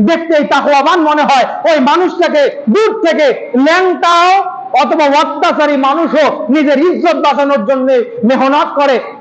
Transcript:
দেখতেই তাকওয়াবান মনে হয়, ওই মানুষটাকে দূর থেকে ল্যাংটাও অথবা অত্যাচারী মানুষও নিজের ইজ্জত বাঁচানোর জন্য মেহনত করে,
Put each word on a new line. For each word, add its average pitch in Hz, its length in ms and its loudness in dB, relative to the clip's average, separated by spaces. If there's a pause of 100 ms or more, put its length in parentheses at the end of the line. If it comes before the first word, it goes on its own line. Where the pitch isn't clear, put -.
দেখতেই 320 460 0
তাকওয়াবান 294 520 0
মনে 302 220 0
হয়, 269 520 0
ওই 302 60 2
মানুষটাকে 302 880 0
দূর 427 360 0
থেকে 294 500 0
ল্যাংটাও 349 880 2 (420)
অথবা 320 200 0
অত্যাচারী 294 720 0
মানুষও 269 720 0
নিজের 277 300 2
ইজ্জত 311 360 0
বাঁচানোর 277 500 0
জন্য 262 260 0 (320)
মেহনত 269 520 0
করে, 285 240 0 (220)